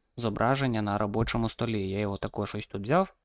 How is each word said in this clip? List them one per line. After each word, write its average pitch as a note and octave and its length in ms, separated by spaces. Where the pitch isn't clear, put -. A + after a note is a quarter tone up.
зображення A#2 640
на G2+ 160
робочому A2 500
столі. A2 400
Я F#2+ 100
його G2+ 180
також G2+ 380
ось G#2 120
тут G2+ 160
взяв. E3 320